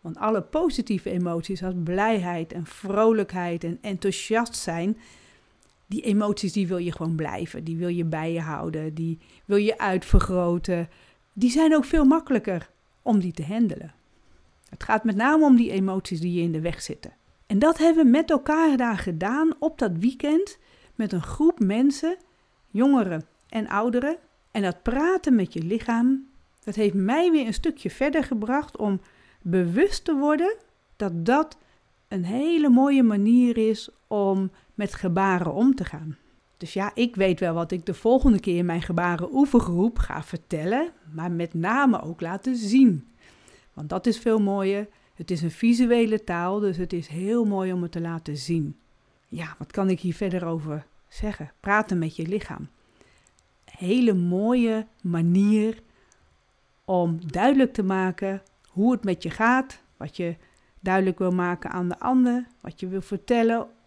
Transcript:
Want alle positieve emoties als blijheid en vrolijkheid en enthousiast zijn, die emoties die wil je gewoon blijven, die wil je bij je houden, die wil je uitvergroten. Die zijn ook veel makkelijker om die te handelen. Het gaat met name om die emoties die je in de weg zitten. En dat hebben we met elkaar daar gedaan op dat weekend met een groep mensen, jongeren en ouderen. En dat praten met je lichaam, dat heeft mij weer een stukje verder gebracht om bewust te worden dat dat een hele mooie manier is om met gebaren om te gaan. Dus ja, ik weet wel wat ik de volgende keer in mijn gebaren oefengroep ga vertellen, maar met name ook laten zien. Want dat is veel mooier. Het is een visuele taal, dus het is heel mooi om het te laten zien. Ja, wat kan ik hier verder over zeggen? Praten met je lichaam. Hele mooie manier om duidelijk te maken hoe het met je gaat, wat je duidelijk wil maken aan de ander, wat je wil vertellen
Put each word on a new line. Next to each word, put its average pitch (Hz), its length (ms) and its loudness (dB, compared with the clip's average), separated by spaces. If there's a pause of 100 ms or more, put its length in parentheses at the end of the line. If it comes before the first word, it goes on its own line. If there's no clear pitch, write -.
Want - 180 -12
alle 214 240 0
positieve 269 680 -2
emoties 175 520 -4
als 185 120 -6 (100)
blijheid 180 680 -2
en 170 140 -10
vrolijkheid 196 960 0
en 170 160 -8
enthousiast 214 760 -4
zijn, 175 400 -4 (920)
die 202 160 -8
emoties 208 500 -2
die 196 140 -2
wil 180 120 -2
je 175 140 -4
gewoon 165 220 -4
blijven, 156 500 -6
die 165 120 -8
wil 175 120 -4
je 175 160 -2
bij 160 280 -4
je 165 80 -4
houden, 160 540 -8
die 165 240 -6 (260)
wil 202 120 0
je 208 220 2
uitvergroten. 180 1080 2 (440)
Die 233 180 0
zijn 311 260 6
ook 294 80 4
veel 311 200 2
makkelijker 262 680 2 (320)
om 214 160 2
die 180 140 -2
te 160 120 -8
handelen. 190 500 -2 (760)
Het - 160 -14
gaat 220 200 0
met 220 120 0
name 294 280 4
om 262 120 8
die 233 140 4
emoties 190 500 -2
die 175 120 -2
je 175 80 -2
in 170 120 0
de 156 80 -4
weg 165 220 -6
zitten. - 300 -14 (340)
En 196 120 0
dat 311 200 4
hebben 320 260 6
we 247 60 8
met 320 200 4
elkaar 302 460 2
daar 233 220 -2
gedaan 208 600 -2
op 311 200 -4
dat 208 200 0
weekend 285 600 0 (360)
met 214 180 -6
een 175 100 -2
groep - 380 0
mensen, 269 560 2 (540)
jongeren 208 560 2 (220)
en 220 200 -6
ouderen. 247 480 0 (340)
En 214 120 -4
dat 180 200 -4
praten 302 520 2
met 202 180 0
je 165 100 -6
lichaam, 233 640 -2 (380)
dat 208 100 -8
heeft 208 200 0
mij 254 360 2
weer 294 160 2
een 220 80 -4
stukje - 360 -4
verder 285 340 -2
gebracht 226 520 -4
om 202 240 -2 (420)
bewust 185 600 0
te 330 100 0
worden 311 420 0 (400)
dat 170 300 -4
dat 294 320 0 (500)
een 185 160 -4
hele 294 440 0
mooie 262 340 6
manier 226 540 4
is 220 340 0 (160)
om 196 440 0 (240)
met 202 200 -6
gebaren 180 580 0
om 254 220 4
te 226 100 -6
gaan. 156 320 -10 (400)
Dus 170 160 -14
ja, 202 220 -4
ik 240 220 0
weet 185 240 2
wel 170 140 -2
wat 170 160 -4
ik 185 160 -6
de 185 80 -4
volgende 247 460 4
keer 175 160 -2
in 175 100 0
mijn 170 160 -2
gebaren 175 520 -4
oefengroep 233 640 2
ga - 240 -2
vertellen, 190 680 -4 (220)
maar 165 180 -8
met 170 240 -6
name 220 480 0
ook 165 180 -10
laten 196 360 -6
zien. 220 520 4 (640)
Want 151 160 -12
dat 185 180 -4
is 233 120 0
veel 220 220 0
mooier. 202 480 -2 (260)
Het - 160 -12
is 165 120 -4
een 165 80 -4
visuele 233 720 2
taal, 180 360 -4
dus 196 160 -2
het 175 160 -6
is 170 140 -6
heel 202 380 -2
mooi 190 280 -2
om 180 100 -2
het 170 100 -6
te 170 80 -6
laten 165 360 -8
zien. 151 400 -4 (520)
Ja, 156 300 -12
wat - 140 -14
kan 190 180 -2
ik 180 100 -2
hier 175 140 -4
verder 175 300 -6
over 156 420 -8 (220)
zeggen? - 520 -10
Praten 202 380 0
met 160 180 -4
je 160 100 -6
lichaam. 180 420 -8 (960)
Hele 220 500 0
mooie 220 720 0 (160)
manier 196 800 2 (1000)
om 175 340 0 (120)
duidelijk 262 420 2
te 214 100 -4
maken 190 600 -2 (260)
hoe 220 240 2
het 240 120 -2
met 185 180 -2
je 165 80 -6
gaat, 254 520 0 (140)
wat - 200 -14
je 170 200 -6 (440)
duidelijk 190 380 0
wil 185 140 0
maken 180 380 -4
aan 180 180 -4
de 180 100 -6
ander, 247 480 2 (140)
wat - 200 -14
je 185 80 -8
wil 190 140 -6
vertellen 226 640 0 (200)